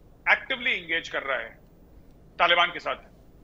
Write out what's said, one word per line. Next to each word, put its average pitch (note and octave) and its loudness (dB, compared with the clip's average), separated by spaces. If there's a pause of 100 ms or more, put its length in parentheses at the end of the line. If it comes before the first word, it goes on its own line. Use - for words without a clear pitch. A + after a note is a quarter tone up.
(320)
actively B3 0
engage E3 -4
कर C#3+ -4
रहा C3+ -2
है A2+ -8 (880)
तालिबान F3 6
के D#3 -10
साथ, C#3 -4 (480)